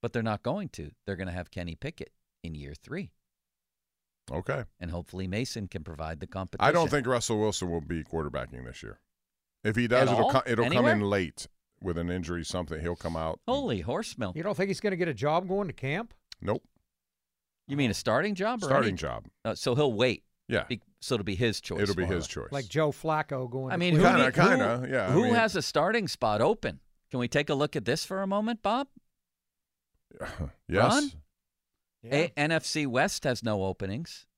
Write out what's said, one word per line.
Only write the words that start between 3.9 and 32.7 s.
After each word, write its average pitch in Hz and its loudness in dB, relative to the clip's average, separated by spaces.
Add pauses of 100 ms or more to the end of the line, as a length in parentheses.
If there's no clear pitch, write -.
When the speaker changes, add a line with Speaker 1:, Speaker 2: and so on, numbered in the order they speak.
Speaker 2:
Okay. 107 -6 (160)
Speaker 1:
And 87 -8
hopefully 87 -8
Mason 107 -6
can 80 -12
provide 80 -10
the 92 -10
competition. 95 -2
Speaker 2:
I 147 4
don't 165 4
think 139 0
Russell 120 0
Wilson 104 0
will 85 0
be 80 -4
quarterbacking 69 -6
this - -14
year. 52 -16 (640)
If 110 2
he 120 2
does, 127 6
Speaker 1:
At 123 4
Speaker 2:
it'll 113 6
Speaker 1:
all? - 2
Speaker 2:
co-, 131 4
it'll 117 2
come 123 0
Speaker 1:
Anywhere? 123 6
Speaker 2:
in - 2
late 98 0 (340)
with 87 -2
an 85 -2
injury, 87 -4
something. 82 -4
He'll 85 -2
come 82 -6
out. 80 -4
Speaker 1:
Holy 240 -2
horse 131 -6
milk. 92 -6
Speaker 3:
You 156 -8
don't 196 -4
think 196 0
he's 190 -4
gonna 196 -2
get 170 0
a 151 -2
job 147 0
going 196 -2
to 147 -8
camp? 165 -6 (260)
Speaker 2:
Nope. 107 -2 (1040)
Speaker 1:
You 139 -4
mean 135 4
a 98 2
starting 156 2
job? 208 -2
Or 165 -4
Speaker 2:
Starting 131 4
Speaker 1:
any 92 -4
Speaker 2:
job. 62 -6 (180)
Speaker 1:
Uh, 110 -2
so 127 0
he'll 139 4
wait. 117 2 (240)
Speaker 2:
Yeah. 104 2
Speaker 1:
Be-, 120 -6 (220)
so 131 0
it'll 101 0
be 101 -2
his 107 0
choice, 92 -2
Speaker 2:
It'll 101 2
be 90 0
Speaker 1:
more 90 0
or - 2
Speaker 2:
his 110 -2
Speaker 1:
less. - -10
Speaker 2:
choice. - -8
Speaker 3:
Like 139 -6
Joe 151 0
Flacco 147 -4
going 131 -6
Speaker 1:
I - -2
Speaker 3:
to - 0
Speaker 1:
mean, 175 4
Speaker 3:
Cleveland. 151 6
Speaker 1:
who 165 4
Speaker 2:
Kinda, - 8
Speaker 1:
need-, - 4
who, 117 2
Speaker 2:
kinda, - -6
yeah, 104 2
I - 2
Speaker 1:
who 180 6
Speaker 2:
mean 240 4
Speaker 1:
has 220 2
a 170 0
starting 180 0
spot 107 0
open? 117 0 (300)
Can 123 -4
we 120 0
take 143 0
a 151 0
look 143 0
at 113 -4
this 135 0
for 190 -6
a 196 -4
moment, 214 -2
Bob? 240 0
Speaker 2:
<laughs> - -20 (1700)
Yes. 107 4
Speaker 1:
Ron? 285 2 (920)
Speaker 3:
Yeah. 117 -6
Speaker 1:
A-, 160 2
N 147 2
F 160 0
C 151 -2